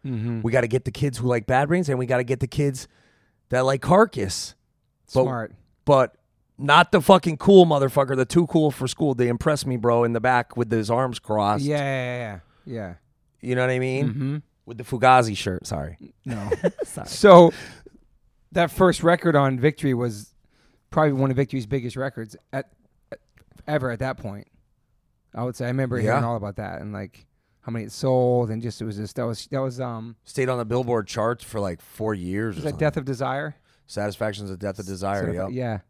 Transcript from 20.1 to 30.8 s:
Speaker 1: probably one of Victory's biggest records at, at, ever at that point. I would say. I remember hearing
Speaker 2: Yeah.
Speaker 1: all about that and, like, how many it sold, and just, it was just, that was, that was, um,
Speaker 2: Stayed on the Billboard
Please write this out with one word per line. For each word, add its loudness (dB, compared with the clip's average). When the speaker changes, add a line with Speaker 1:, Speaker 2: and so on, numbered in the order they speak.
Speaker 1:
probably 2
one 0
of 0
Victory's -2
biggest -6
records -10
at, -8
at, -18
ever -4
at -8
that -6
point. -12
I -6
would -8
say. -8
I -4
remember -2
hearing 0
Speaker 2:
Yeah. -2
Speaker 1:
all -4
about -8
that -10
and, -12
like, -14
how -10
many -8
it -16
sold, 2
and -6
just, -10
it -6
was -8
just, -10
that -6
was, -8
that -4
was, -6
um, -10
Speaker 2:
Stayed -4
on -2
the -4
Billboard -2